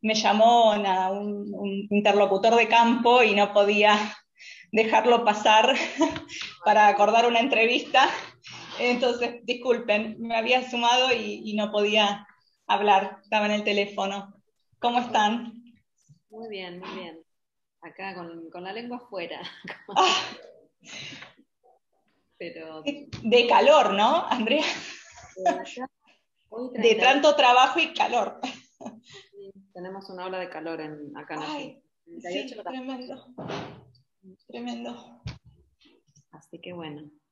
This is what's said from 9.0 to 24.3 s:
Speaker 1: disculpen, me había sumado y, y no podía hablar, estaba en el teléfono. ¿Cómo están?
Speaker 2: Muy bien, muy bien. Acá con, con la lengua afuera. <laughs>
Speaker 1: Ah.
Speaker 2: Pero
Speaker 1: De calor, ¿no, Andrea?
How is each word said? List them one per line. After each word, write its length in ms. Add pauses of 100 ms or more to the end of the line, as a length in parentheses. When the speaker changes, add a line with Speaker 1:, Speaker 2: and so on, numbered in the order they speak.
Speaker 1:
disculpen, 760
me 180
había 320
sumado 440
y, 320
y 100
no 160
podía 560 (400)
hablar, 560
estaba 240
en 60
el 120
teléfono. 720 (460)
¿Cómo 180
están? 540 (760)
Speaker 2:
Muy 180
bien, 320
muy 180
bien. 220 (600)
Acá 360
con, 340
con 140
la 80
lengua 260
afuera. 420 (240)
<laughs> 320
Speaker 1:
Ah. 200 (2250)
Speaker 2:
Pero 460 (400)
Speaker 1:
De 240
calor, 480
¿no, 320
Andrea? 380 (720)